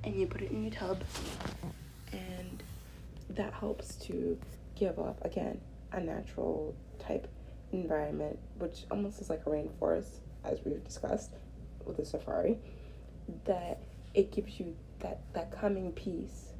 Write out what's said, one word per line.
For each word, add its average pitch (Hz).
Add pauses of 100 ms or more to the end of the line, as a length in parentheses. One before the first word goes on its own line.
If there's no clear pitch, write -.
and 202
you 185
put 208
it 190
in 220
your 220
tub, 190 (1080)
and 185 (680)
that 202
helps -
to - (380)
give 190
off, -
again, - (340)
a 190
natural 160 (240)
type - (440)
environment, 151 (220)
which -
almost 202
is -
like 160
a -
rainforest, - (240)
as -
we've -
discussed - (540)
with -
the -
safari, - (840)
that 175 (320)
it 202
gives -
you 170 (240)
that, - (120)
that 165
calming 190
peace. - (100)